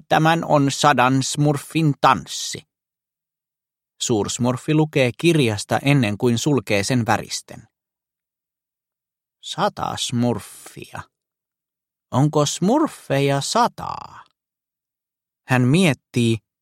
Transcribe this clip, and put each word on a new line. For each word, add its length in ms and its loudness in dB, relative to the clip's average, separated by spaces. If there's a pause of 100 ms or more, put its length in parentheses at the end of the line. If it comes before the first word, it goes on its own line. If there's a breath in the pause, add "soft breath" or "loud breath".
tämän, 360 2
on 260 2
sadan 520 2
smurfin 800 0
tanssi. 600 0 (1400)
Suursmurfi 720 -2
lukee 440 2
kirjasta 640 0
ennen 380 2
kuin 200 0
sulkee 460 0
sen 220 0
väristen. 600 -6 (1700)
Sata 580 -4
smurfia. 1000 -6 (1120)
Onko 340 0
smurfeja 960 -2
sataa? 840 -4 (1200)
Hän 140 2
miettii, 760 2 (240)